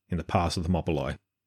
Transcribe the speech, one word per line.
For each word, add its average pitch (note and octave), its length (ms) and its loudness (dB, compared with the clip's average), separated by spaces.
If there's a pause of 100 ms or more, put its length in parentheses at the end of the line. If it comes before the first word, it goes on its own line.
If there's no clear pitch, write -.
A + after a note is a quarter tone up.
in F2+ 80 -2
the E2 60 -4
pass E2+ 340 0
of E2+ 80 -2
Thermopylae. D2+ 520 0 (300)